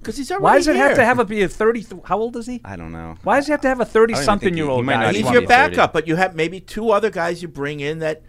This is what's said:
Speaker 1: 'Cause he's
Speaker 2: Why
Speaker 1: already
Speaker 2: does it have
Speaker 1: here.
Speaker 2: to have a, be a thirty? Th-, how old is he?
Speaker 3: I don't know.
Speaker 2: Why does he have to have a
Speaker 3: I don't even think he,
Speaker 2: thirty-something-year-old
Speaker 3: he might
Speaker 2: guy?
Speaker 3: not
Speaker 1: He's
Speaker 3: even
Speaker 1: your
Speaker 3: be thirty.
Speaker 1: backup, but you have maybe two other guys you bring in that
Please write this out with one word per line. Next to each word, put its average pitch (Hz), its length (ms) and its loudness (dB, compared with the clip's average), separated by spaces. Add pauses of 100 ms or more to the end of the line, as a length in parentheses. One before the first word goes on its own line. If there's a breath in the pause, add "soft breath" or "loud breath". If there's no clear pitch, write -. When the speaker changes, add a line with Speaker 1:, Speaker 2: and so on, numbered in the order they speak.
Speaker 1:
'Cause 220 140 -10
he's 269 140 -8
Speaker 2:
Why 359 80 -4
Speaker 1:
already 247 200 4
Speaker 2:
does - 80 0
it 302 80 4
have 277 140 4
Speaker 1:
here. - 80 2
Speaker 2:
to 247 80 6
have 247 160 2
a, 233 40 2
be 208 180 -2
a 175 60 2
thirty? 220 360 0
Th-, 185 200 -16
how 185 140 -2
old 233 160 -6
is 233 120 -10
he? 240 180 -10
Speaker 3:
I 98 100 -12
don't 82 160 -10
know. 82 320 -12
Speaker 2:
Why 220 140 2
does 277 100 0
he 302 60 -2
have 294 80 0
to 269 80 0
have 262 100 0
a 240 40 0
Speaker 3:
I - 20 -2
don't - 100 -4
even 220 120 6
think 226 40 2
he, 220 120 -4
Speaker 2:
thirty-something-year-old 165 580 0
Speaker 3:
he 120 60 -2
might 120 80 0
Speaker 2:
guy? 113 100 2
Speaker 3:
not - 80 2
Speaker 1:
He's - 80 0
Speaker 3:
even 214 140 0
Speaker 1:
your 247 80 6
Speaker 3:
be - 40 -4
thirty. 269 300 4
Speaker 1:
backup, 196 160 2
but 165 160 -2
you 160 80 0
have 185 180 0
maybe 170 240 -4
two 220 320 -4
other 208 200 2
guys 175 320 -4
you 175 60 -10
bring 143 300 -8
in 151 220 -6
that 156 280 -6